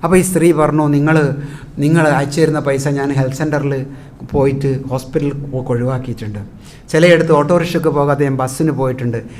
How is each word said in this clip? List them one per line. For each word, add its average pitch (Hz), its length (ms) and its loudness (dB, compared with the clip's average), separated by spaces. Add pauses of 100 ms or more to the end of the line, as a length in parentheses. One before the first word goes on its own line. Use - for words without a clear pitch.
അപ്പോൾ 175 140 4
ഈ 185 40 6
സ്ത്രീ 170 300 4
പറഞ്ഞു, 151 360 2
"നിങ്ങൾ, 147 480 2 (440)
നിങ്ങൾ 151 280 4
അയച്ചു 143 340 0
തരുന്ന 156 180 2
പൈസ 139 280 -2
ഞാൻ 139 260 -2
ഹെൽത്ത് 135 220 0
സെൻ്ററിൽ 143 500 -2 (460)
പോയിട്ട് 135 560 0
ഹോസ്പിറ്റലിൽ 139 460 -4
പോക്ക് 139 380 -6
ഒഴിവാക്കിയിട്ടുണ്ട്. 120 680 -4 (520)
ചിലയിടത്ത് 165 400 4
ഓട്ടോറിക്ഷയ്ക്ക് 160 560 2
പോകാതെ 143 360 0
ഞാൻ 135 120 0
ബസ്സിന് 135 360 -2
പോയിട്ടുണ്ട്. 127 460 -2 (220)